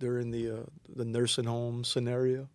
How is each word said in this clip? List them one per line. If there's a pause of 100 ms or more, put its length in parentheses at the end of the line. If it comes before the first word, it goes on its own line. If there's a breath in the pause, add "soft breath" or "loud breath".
during
the,
uh, (300)
the
nursing
home
scenario.